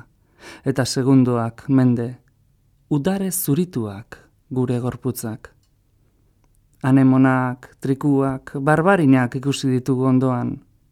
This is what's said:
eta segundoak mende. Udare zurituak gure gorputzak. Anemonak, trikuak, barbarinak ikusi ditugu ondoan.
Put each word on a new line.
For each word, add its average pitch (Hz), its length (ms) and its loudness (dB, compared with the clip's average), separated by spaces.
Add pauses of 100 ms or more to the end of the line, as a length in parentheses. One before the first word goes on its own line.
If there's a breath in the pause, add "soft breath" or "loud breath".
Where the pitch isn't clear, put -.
(640 loud breath)
eta 131 200 -2
segundoak 123 840 0
mende. 123 480 0 (720)
Udare 185 420 -2
zurituak 135 880 -6 (300)
gure 127 300 -2
gorputzak. 120 720 -8 (1300)
Anemonak, 131 960 2
trikuak, 135 840 -2
barbarinak 151 760 2
ikusi 135 320 -4
ditugu 127 400 0
ondoan. 127 460 0 (380)